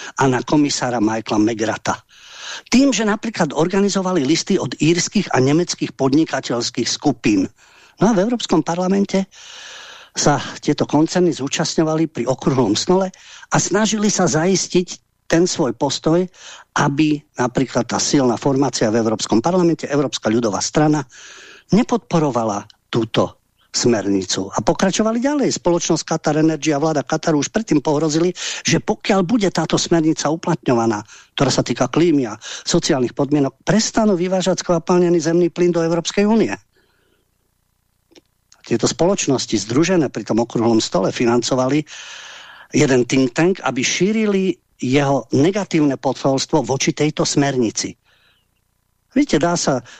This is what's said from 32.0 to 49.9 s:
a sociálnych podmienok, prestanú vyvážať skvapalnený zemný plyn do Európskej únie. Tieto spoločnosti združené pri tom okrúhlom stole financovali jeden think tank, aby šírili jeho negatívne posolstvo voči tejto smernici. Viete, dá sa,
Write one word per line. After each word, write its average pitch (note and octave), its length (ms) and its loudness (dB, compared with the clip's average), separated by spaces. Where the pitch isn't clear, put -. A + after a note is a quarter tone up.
a G2+ 160 -8
sociálnych C#3+ 720 -2
podmienok, C#3+ 480 0
prestanú G#3+ 560 2
vyvážať F3+ 460 -2
skvapalnený F3 560 2
zemný E3 320 2
plyn F3 180 2
do E3+ 140 0
Európskej E3+ 420 -2
únie. F#3+ 300 2
Tieto A#2+ 240 -2
spoločnosti E3 680 0
združené D#3+ 440 2
pri A2 160 -8
tom A#2 160 0
okrúhlom A2+ 360 0
stole F3 320 -2
financovali C3 720 0
jeden C#3 360 4
think C3 240 2
tank, F3 320 0
aby B2+ 160 -4
šírili G3 760 0
jeho C#3 440 0
negatívne D#3 600 2
posolstvo C3+ 680 0
voči C#3 280 -2
tejto D3+ 320 -2
smernici. C3 720 -2
Viete, B3+ 320 0
dá E3+ 160 2
sa, C#3 240 0